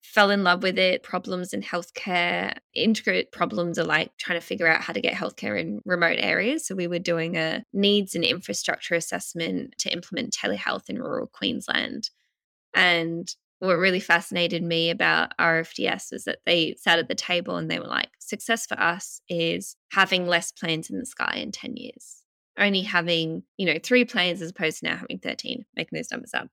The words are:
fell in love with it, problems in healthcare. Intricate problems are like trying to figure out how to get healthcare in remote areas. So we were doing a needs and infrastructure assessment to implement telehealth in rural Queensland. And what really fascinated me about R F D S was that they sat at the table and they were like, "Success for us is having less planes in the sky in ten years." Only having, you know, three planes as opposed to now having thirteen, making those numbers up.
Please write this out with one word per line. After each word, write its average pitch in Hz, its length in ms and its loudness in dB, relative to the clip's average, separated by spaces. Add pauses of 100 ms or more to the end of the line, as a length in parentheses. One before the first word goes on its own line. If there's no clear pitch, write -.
fell 202 280 6
in 202 140 4
love 180 180 4
with 185 160 2
it, 185 240 2
problems 185 520 -6
in 202 80 -4
healthcare. 175 920 -2 (180)
Intricate 202 580 2
problems 175 460 -2
are 165 60 0
like 151 340 0
trying 170 200 -2
to - 80 -8
figure 175 220 0
out - 140 4
how 170 100 -6
to 202 80 0
get 170 140 0
healthcare 202 440 -4
in 185 280 -4
remote 175 320 4
areas. 202 480 0
So 190 80 -6
we 180 140 -2
were 170 100 -2
doing 170 400 0
a 160 340 -2
needs 202 420 4
and 165 100 2
infrastructure - 680 -2
assessment 180 840 -4
to - 140 -2
implement - 440 -6
telehealth - 540 -4
in - 80 -4
rural - 280 -4
Queensland. - 840 -4 (640)
And 170 600 2 (260)
what 185 140 4
really 185 240 4
fascinated 175 640 2
me 165 260 2
about 165 500 2
R 165 200 4
F 165 160 -4
D - 140 -2
S - 240 -4
was - 120 -12
that - 220 -4
they 165 320 2
sat 170 220 4
at - 80 -4
the 165 80 -4
table 180 400 -2
and 165 120 -4
they 170 120 -2
were - 80 -12
like, - 220 -2 (100)
"Success - 460 -4
for - 120 -6
us - 500 -2
is 170 460 -2 (160)
having 185 380 4
less 170 240 2
planes 160 380 -4
in - 100 -4
the - 60 -8
sky - 320 -4
in - 120 -8
ten - 260 -10
years." - 460 -16 (340)
Only 196 260 2
having, 170 600 0 (140)
you 196 100 0
know, 160 160 2
three 247 220 6
planes 180 380 0
as 165 80 -8
opposed 160 280 -2
to - 60 -10
now 165 120 -2
having - 220 -10
thirteen, - 460 -6 (100)
making - 220 -6
those - 160 -6
numbers - 220 -10
up. - 180 -2